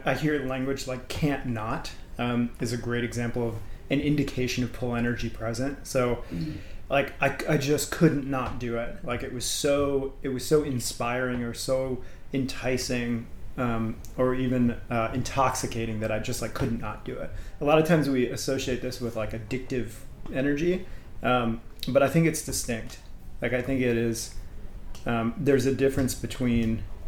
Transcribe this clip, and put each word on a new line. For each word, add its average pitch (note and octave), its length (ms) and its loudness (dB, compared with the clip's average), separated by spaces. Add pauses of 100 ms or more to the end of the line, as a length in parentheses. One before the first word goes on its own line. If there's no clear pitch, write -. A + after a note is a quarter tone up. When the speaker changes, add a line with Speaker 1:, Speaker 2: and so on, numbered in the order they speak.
Speaker 1:
I C#3 100 4
hear D3+ 320 2
language C3 400 -2
like B2+ 220 -6
"can't C#3 380 0
not," A#2 440 -2 (280)
um, A#2+ 320 2 (100)
is A#2+ 120 -2
a B2 40 -2
great A#2 280 0
example A#2 440 -2
of G#2 60 -4 (340)
an C#3 120 2
indication C3+ 640 2
of A#2 100 -2
pull B2 220 -2
energy A#2 360 0
present. A#2 560 -4
So, B2 360 2 (100)
Speaker 2:
Mm-hmm. E3 200 -4 (360)
Speaker 1:
like, C#3 320 2
I, C#3 160 2 (120)
I D#3 80 4
just C#3+ 340 2
couldn't C3 380 4
not B2+ 320 -2
do A#2 180 -2
it. A#2 260 -4
Like, A#2+ 180 -2
it B2 100 -6
was B2 120 -6
so, C#3 680 2 (100)
it C#3 60 -2
was B2+ 160 -2
so D3+ 180 6
inspiring B2 800 -2
or A#2 120 -4
so C3 480 -2 (300)
enticing, B2 920 0 (300)
um, A2+ 400 0 (200)
or B2+ 180 4
even, B2 420 4 (140)
uh, A2+ 240 2
intoxicating A#2+ 880 0
that G#2+ 120 0
I G#2+ 60 2
just, G#2 240 -2
like, A2 120 -4
couldn't A#2 260 0
not G#2+ 240 -6
do B2+ 140 -6
it. - 120 -6 (300)
A D3 40 -2
lot D#3 140 8
of D#3 80 6
times D#3 220 6
we B2+ 200 4
associate C3+ 540 -2
this B2+ 180 -6
with, A#2 160 -4
like, G#2+ 160 -2
addictive A#2 580 -4 (420)
energy, C#3+ 540 2 (360)
um, A#2 380 2 (280)
but C3+ 140 6
I C3+ 60 6
think E3 180 4
it's D#3 160 0
distinct. A#2 560 -4 (440)
Like, A#2+ 100 0
I B2+ 100 2
think C3+ 180 2
it A#2+ 160 4
is, A#2 380 0 (720)
um, A#2 300 0
there's C3+ 300 4
a C3+ 80 4
difference C3+ 400 2
between A#2 680 2 (260)